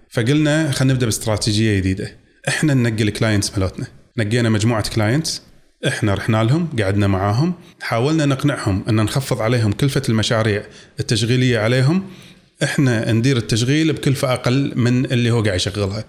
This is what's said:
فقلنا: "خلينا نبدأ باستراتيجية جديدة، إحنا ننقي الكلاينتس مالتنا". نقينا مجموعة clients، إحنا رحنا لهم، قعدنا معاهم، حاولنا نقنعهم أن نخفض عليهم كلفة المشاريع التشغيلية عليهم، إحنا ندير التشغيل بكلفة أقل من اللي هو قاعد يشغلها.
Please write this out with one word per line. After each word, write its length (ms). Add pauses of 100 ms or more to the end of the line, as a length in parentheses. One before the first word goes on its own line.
(100)
فقلنا: 600
"خلينا 240
نبدأ 120
باستراتيجية 720
جديدة، 400 (320)
إحنا 260
ننقي 280
الكلاينتس 560
مالتنا". 280 (300)
نقينا 320
مجموعة 460
clients، 480 (440)
إحنا 280
رحنا 300
لهم، 240 (120)
قعدنا 260
معاهم، 480 (260)
حاولنا 460
نقنعهم 640
أن 80
نخفض 460
عليهم 300
كلفة 360
المشاريع 540 (380)
التشغيلية 580
عليهم، 440 (600)
إحنا 500
ندير 240
التشغيل 560
بكلفة 400
أقل 440
من 280
اللي 260
هو 120
قاعد 140
يشغلها. 520